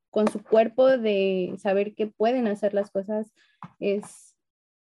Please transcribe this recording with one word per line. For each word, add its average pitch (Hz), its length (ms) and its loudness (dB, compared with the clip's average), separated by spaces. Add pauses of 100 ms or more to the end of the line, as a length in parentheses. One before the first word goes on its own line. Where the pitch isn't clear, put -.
con 214 180 0
su 208 160 -6
cuerpo, 226 460 4
de 196 680 0
saber 202 380 -2
que 214 120 -4
pueden 233 400 0
hacer 202 260 -2
las 202 180 -2
cosas, 214 400 -6 (480)
es, - 560 -6 (460)